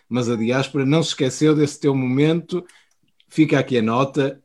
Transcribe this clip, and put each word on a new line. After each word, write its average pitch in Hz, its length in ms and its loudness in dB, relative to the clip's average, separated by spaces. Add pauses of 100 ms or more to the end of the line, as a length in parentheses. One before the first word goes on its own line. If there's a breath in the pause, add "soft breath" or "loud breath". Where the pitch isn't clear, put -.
mas 117 200 -2
a 120 60 0
diáspora 127 500 -2
não 151 160 4
se 160 100 -2
esqueceu 151 440 0
desse 147 240 -2
teu 139 160 0
momento. 156 680 -2 (640 soft breath)
Fica 147 300 2
aqui 131 200 0
a 113 40 0
nota, 135 640 -2